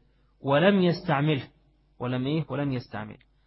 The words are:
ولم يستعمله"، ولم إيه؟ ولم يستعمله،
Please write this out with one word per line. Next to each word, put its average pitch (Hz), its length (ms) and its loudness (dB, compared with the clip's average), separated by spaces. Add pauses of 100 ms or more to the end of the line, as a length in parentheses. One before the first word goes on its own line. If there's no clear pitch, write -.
(400)
ولم 175 420 4
يستعمله"، 151 640 0 (520)
ولم 127 260 -4
إيه؟ 151 220 -2
ولم 139 240 -4
يستعمله، 107 460 -10 (280)